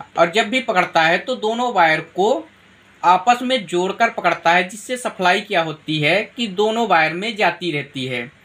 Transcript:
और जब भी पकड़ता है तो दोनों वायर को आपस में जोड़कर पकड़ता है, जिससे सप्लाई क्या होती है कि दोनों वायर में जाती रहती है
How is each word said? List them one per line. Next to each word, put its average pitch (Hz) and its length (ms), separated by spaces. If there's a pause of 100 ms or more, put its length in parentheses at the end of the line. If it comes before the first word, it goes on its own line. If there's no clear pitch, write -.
(180)
और 170 120
जब 214 180
भी 254 120
पकड़ता 180 420
है 170 160
तो 247 180
दोनों 226 380
वायर 160 260 (100)
को 240 380 (540)
आपस 233 400
में 254 240
जोड़कर 190 440
पकड़ता 175 400
है, 180 180
जिससे 247 280
सप्लाई 196 440
क्या 202 220
होती 156 380
है 165 260
कि 233 220
दोनों 220 400
वायर 160 240
में 202 240
जाती 175 360
रहती 139 340
है 123 240 (140)